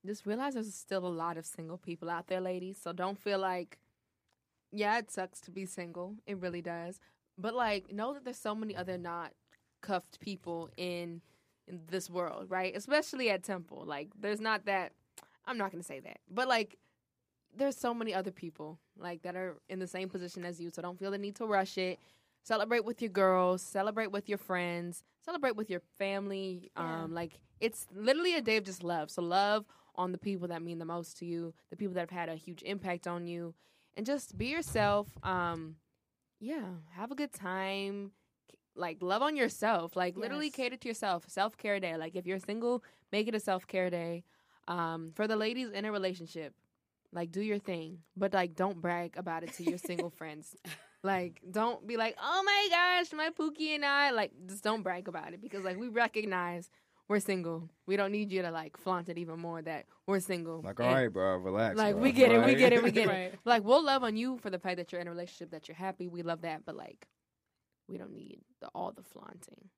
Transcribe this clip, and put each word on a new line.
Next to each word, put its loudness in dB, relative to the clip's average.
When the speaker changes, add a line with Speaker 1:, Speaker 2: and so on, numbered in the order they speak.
Speaker 1:
Just -8
realize 0
there's -4
still -2
a 0
lot -2
of -10
single -10
people -8
out -2
there, 0
ladies. -4
So -8
don't -2
feel 0
like, -2
yeah, 2
it -4
sucks -6
to -18
be -8
single. -8
It -6
really -4
does. -8
But, -2
like, 2
know -2
that -10
there's -8
so -4
many -4
other -4
not -6
cuffed -2
people -6
in, -6
in -12
this -4
world, -4
right? -2
Especially 0
at 0
Temple. -8
Like, -6
there's -2
not 0
that, 0
I'm -4
not -2
gonna -10
say -10
that. -16
But, 0
like, 4
there's 2
so 0
many -2
other -2
people, -12
like, -10
that -8
are -6
in -6
the -4
same -6
position -8
as -8
you. -8
So -10
don't -8
feel -4
the -4
need -6
to -4
rush 2
it. -2
Celebrate 2
with -4
your -2
girls. 6
Celebrate 0
with -4
your 0
friends. -2
Celebrate 0
with -4
your 0
family. -4
Speaker 2:
Yeah. -2
Speaker 1:
Um, -6
like, -6
it's -2
literally 4
a 2
day 4
of 0
just -8
love. -2
So -4
love 4
on 0
the -4
people -2
that -6
mean -6
the -6
most -8
to -10
you, -6
the -12
people -4
that 0
have -4
had -4
a -6
huge -14
impact -4
on -4
you, -6
and -4
just -2
be -2
yourself. 2
Um, -2
yeah, -6
have -8
a -6
good -4
time. -4
C-, -20
like, -4
love 2
on 2
yourself. 2
Like, 0
literally -2
Speaker 2:
Yes. -4
Speaker 1:
cater -2
to -8
yourself. -2
Self-care 0
day. -2
Like, -6
if -4
you're -2
single, 0
make 2
it -2
a 0
self-care 0
day. -2
Um, -2
for 2
the 2
ladies 0
in -4
a -2
relationship, -4
like, -4
do -2
your 0
thing, -6
but, 2
like, 2
don't 0
brag -2
about -4
it -10
to -10
your 2
single -4
Speaker 2:
<laughs> -20
Speaker 1:
friends. -12
Like, 0
don't 0
be -2
like, 0
"Oh 2
my 6
gosh, 6
my 0
Pookie -2
and 0
I." 6
Like, 2
just -12
don't 2
brag -4
about -8
it -16
because, -8
like, -2
we -4
recognize 0
we're 4
single. -2
We 2
don't 2
need 0
you 2
to, 0
like, -8
flaunt -2
it -6
even -6
more -6
that -6
we're 4
single. -4
Speaker 3:
Like, -6
Speaker 1:
And, 4
Speaker 3:
all 8
right, 6
bro, 2
relax, 2
Speaker 1:
like, 4
Speaker 3:
bro. 2
Speaker 1:
we 8
get 12
it, 12
we 10
Speaker 3:
Right? 8
Speaker 1:
get 10
it, 8
we 6
get 6
Speaker 4:
Right. 4
Speaker 1:
it. -16
Like, 6
we'll 10
love 4
on 2
you 0
for -8
the -2
fact -2
that -8
you're -4
in -6
a -6
relationship, -10
that -12
you're -14
happy. -6
We -6
love -2
that, -6
but, -8
like, -14
we -10
don't -12
need -16
the, -12
all -6
the -18
flaunting -20